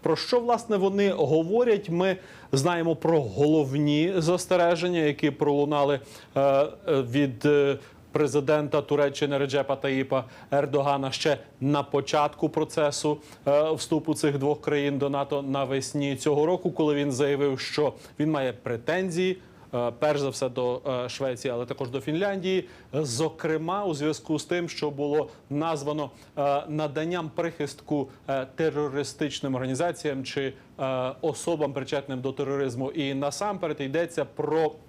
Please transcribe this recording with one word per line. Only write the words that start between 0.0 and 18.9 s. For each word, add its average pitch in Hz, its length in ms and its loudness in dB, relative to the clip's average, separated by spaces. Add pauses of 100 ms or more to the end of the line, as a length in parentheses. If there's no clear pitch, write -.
Про 160 160 0
що, - 240 0
власне, 226 360 0
вони 196 340 2
говорять? 175 800 2
Ми 180 260 2 (360)
знаємо 165 440 2
про 165 240 4
головні 147 960 2
застереження, 175 840 2
які 147 300 2
пролунали, 143 720 2 (340)
е, 139 60 2
е, 139 280 4 (200)
від, 135 580 2
е, 143 320 4 (360)
президента 147 680 2
Туреччини 143 560 0
Реджепа 135 380 0
Таїпа 135 480 -2 (260)
Ердогана 139 600 0
ще 147 260 0 (220)
на 143 220 2
початку 147 680 0
процесу, 151 680 0 (280)
е, 151 260 4
вступу 151 420 0
цих 143 240 0
двох 143 220 0
країн 143 380 0
до 139 120 0
нато 139 320 -2
навесні 135 760 -2
цього 147 300 2
року, 180 240 0
коли 151 240 2
він 143 180 0
заявив, 139 480 0
що 147 320 0 (260)
він 151 120 2
має 135 220 0
претензії, 180 840 -2 (360)